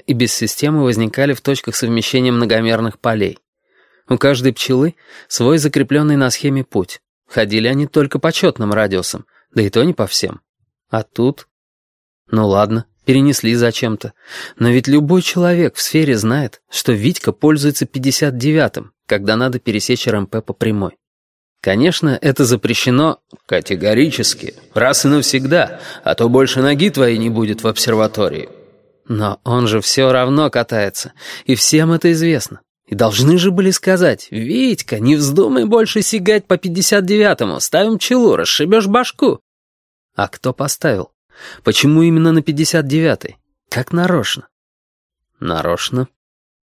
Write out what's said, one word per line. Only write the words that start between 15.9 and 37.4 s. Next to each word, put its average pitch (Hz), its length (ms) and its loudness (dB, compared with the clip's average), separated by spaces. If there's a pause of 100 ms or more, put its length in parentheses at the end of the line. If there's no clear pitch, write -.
знает, 120 520 -2
что - 240 -2
Витька 110 400 -2
пользуется 147 520 0
пятьдесят 135 520 -2
девятым, 147 560 -2 (120)
когда 104 300 0
надо 123 240 -2
пересечь 117 480 -2
Р 110 80 0
М 101 120 -4
П 110 140 -6
по - 120 -12
прямой. 104 440 -4 (640)
Конечно, 131 580 0
это 139 260 2
запрещено 123 720 0 (260)
категорически, 104 1120 -2 (180)
раз 131 320 0
и 139 40 4
навсегда, 139 680 0 (240)
а - 120 0
то 117 120 0
больше 131 340 2
ноги 147 280 2
твоей 123 300 0
не 117 100 -2
будет 107 320 -2
в 113 60 -2
обсерватории. 107 840 -2 (580)
Но 104 360 -4
он 120 240 0
же 107 140 0
всё 135 300 2
равно 131 380 2
катается, 110 640 -4 (320)
и 131 100 2
всем 156 360 2
это 170 220 2
известно. 160 480 -2 (260)
И 104 80 -8
должны 120 420 2
же 185 140 2
были 185 200 2
сказать: 180 600 0
"Витька, 143 680 -2
не 131 160 4
вздумай 190 500 2
больше 220 360 2
сигать 208 440 0
по 180 120 2
пятьдесят 185 480 0
девятому, 180 540 2